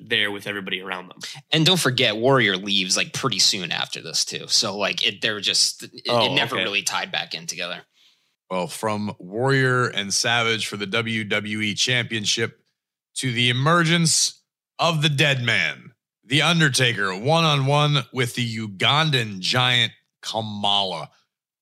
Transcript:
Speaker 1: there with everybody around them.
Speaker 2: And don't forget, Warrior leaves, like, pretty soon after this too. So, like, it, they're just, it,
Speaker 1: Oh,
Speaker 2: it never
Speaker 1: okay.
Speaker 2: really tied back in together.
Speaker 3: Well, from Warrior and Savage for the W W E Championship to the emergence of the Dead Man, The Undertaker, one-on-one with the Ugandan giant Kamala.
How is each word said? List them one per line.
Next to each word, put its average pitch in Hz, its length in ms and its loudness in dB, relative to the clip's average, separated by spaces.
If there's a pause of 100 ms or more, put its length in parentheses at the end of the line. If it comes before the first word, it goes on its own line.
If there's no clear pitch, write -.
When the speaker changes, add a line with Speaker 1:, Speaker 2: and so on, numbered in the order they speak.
Speaker 1:
there 107 280 0
with 101 160 -8
everybody 98 360 -6
around 92 260 -8
them. - 120 -20 (300)
Speaker 2:
And 156 160 4
don't 180 140 4
forget, 123 380 2
Warrior 113 400 4
leaves, 95 400 -2
like, 90 160 -4
pretty 101 260 -2
soon 90 320 0
after 67 300 -4
this - 240 -4
too. - 220 -8
So, 101 300 0
like, 98 300 -2
it, 101 140 -4
they're 110 180 -2
just, - 440 0
it, - 260 -20
Speaker 1:
Oh, 117 160 4
Speaker 2:
it 92 100 0
never 135 220 0
Speaker 1:
okay. 110 80 0
Speaker 2:
really 101 160 0
tied 92 280 -4
back 85 240 -6
in 82 140 -10
together. 87 360 -8 (680)
Speaker 3:
Well, 90 180 -2
from 104 520 -4
Warrior 127 680 0
and 101 260 -4
Savage 113 540 0
for - 80 -6
the 101 100 -6
W 113 380 -2
W 104 380 -2
E 104 140 -2
Championship 113 840 -2 (560)
to 131 160 -4
the 120 180 2
emergence 160 920 2 (360)
of 160 240 0
the 156 60 2
Dead 139 360 2
Man, 82 500 0 (320)
The 147 160 2
Undertaker, 127 760 2
one-on-one 147 840 2 (120)
with 120 240 -2
the 117 220 -2
Ugandan 113 840 0
giant 123 540 2 (280)
Kamala. 101 880 -2 (520)